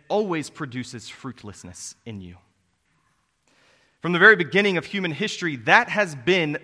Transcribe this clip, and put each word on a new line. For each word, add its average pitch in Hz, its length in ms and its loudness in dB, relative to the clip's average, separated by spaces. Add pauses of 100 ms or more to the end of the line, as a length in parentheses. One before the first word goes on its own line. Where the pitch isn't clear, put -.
always 180 400 -2
produces 123 580 -10
fruitlessness - 880 -16 (100)
in 107 140 -12
you. 90 180 -16 (1600)
From 165 100 -2
the 185 80 0
very 208 160 10
beginning 180 400 2
of 160 100 -2
human 185 260 -4
history, 160 460 -4
that 175 300 4
has 180 260 -2
been 151 500 0